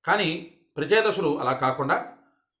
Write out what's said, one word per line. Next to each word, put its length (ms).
కానీ 520
ప్రచేతసులు 640
అలా 120
కాకుండా, 640